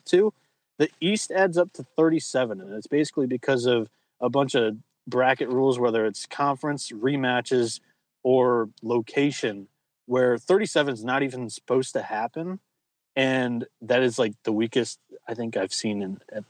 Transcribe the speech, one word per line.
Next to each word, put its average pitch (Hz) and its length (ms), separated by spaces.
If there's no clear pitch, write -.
to. 202 260
The 151 100
East 208 300
adds 185 280
up 175 160
to 123 100
thirty-seven, 139 640
and 95 140
it's 107 140
basically 143 400
because 123 380
of 120 240
a 123 100
bunch 135 260
of 110 220
bracket 127 440
rules, 131 280
whether 113 280
it's 104 200
conference, 143 680
rematches, 123 880
or 123 460
location, 117 840
where 123 300
thirty-seven 165 560
is 107 100
not 127 180
even 127 300
supposed - 420
to 117 80
happen. 160 580
And 131 520
that 123 180
is, 123 160
like, 110 160
the 113 80
weakest 113 460
I 117 80
think 117 200
I've 95 180
seen 104 280
in, 95 180
at 107 180